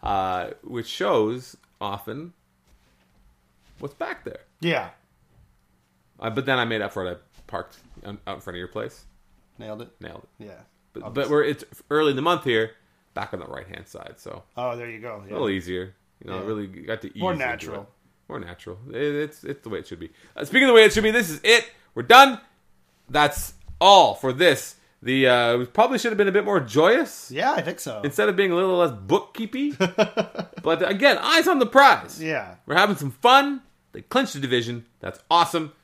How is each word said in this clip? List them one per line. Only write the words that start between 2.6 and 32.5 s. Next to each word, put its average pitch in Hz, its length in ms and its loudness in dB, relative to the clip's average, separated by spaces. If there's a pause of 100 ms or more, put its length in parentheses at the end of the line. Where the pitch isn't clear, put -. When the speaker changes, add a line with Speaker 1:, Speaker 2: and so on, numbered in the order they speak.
Speaker 1:
what's 139 160 -14
back - 300 -12
there. - 160 -14 (200)
Speaker 2:
Yeah. 135 300 -2 (1300)
Speaker 1:
Uh, 113 120 -6
but 120 160 -6
then 131 120 0
I 120 60 0
made 113 180 -4
up 98 100 -6
for 92 180 -6
it. 87 80 -10
I - 280 -20
parked - 320 -12 (260)
un-, 101 220 -14
out 98 100 -10
in - 40 -18
front 87 160 -14
of - 20 -12
your 90 100 -12
place. - 360 -12 (540)
Speaker 2:
Nailed 110 240 -14
it. 120 60 -20 (120)
Speaker 1:
Nailed 80 220 -18 (160)
it. 110 80 -20
Speaker 2:
Yeah. 101 60 -20 (400)
Speaker 1:
But, - 80 -16
but - 60 -16
Speaker 2:
Obviously. 135 260 -6
Speaker 1:
we're, 147 120 2
it's 143 200 -6 (260)
early 151 200 2
in 131 60 -2
the 135 60 -4
month 170 220 -2
here, 113 280 -2 (420)
back - 180 -10
on 95 80 -10
the 73 60 -16
right-hand 90 420 -16
side, - 300 -20
so. - 240 -18 (140)
Speaker 2:
Oh, 123 200 -6
there 120 140 -14
you 113 100 -16
go. 107 240 -16
Speaker 1:
A - 20 -20
Speaker 2:
Yeah. 98 60 -14
Speaker 1:
little 110 180 -4
easier. 90 440 -8 (300)
You - 60 -16
know, 92 100 -10
Speaker 2:
Yeah. 95 60 -10
Speaker 1:
really 104 200 -8
got 107 360 -12
to 104 120 -14
ease - 60 -14
Speaker 2:
More 185 120 -2
Speaker 1:
into 143 120 -6
it. 123 40 -6
Speaker 2:
natural. 107 400 -12 (400)
Speaker 1:
More 147 120 -12
natural. 90 380 -16 (120)
It, 113 60 -12
it's, 147 480 -6
it's 143 180 -12
the 117 80 -16
way 95 80 -6
it 78 80 -12
should 85 140 -16
be. 82 100 -16 (260)
Uh, - 80 -8
speaking 262 200 0
of 269 40 4
the 240 60 6
way 220 100 10
it 214 80 6
should 214 120 0
be, 220 60 2
this 220 200 0
is 151 120 -10
it. 226 280 4 (240)
We're 156 80 -6
done. 247 380 8 (680)
That's - 460 0 (260)
all 175 340 8
for 131 180 -2
this. 147 440 2 (260)
The, 131 260 2
uh, 120 280 4
we 127 80 -2
probably 240 340 2
should 233 140 -2
have 202 60 -4
been 202 100 4
a 190 40 -2
bit 202 120 2
more 202 160 2
joyous. 160 680 2
Speaker 2:
Yeah, 190 220 -2
I 226 100 -2
think 160 180 -8
so. 110 240 -10
Speaker 1:
Instead 208 240 0
of 190 80 -2
being 190 160 0
a - 20 0
little 185 220 0
less 170 160 2
bookkeepy. 208 840 -4 (760)
Speaker 2:
<laughs> 175 100 -18
Speaker 1:
But 165 260 0
again, 208 300 4
eyes 320 300 2
on 339 100 2
the 254 80 4
prize. 262 560 4
Speaker 2:
Yeah. 117 340 -6 (100)